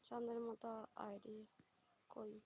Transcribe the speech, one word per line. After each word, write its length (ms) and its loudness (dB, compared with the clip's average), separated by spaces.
চাঁদের 420 2
মতো 220 0
আইডি 420 -2
কই? 220 -2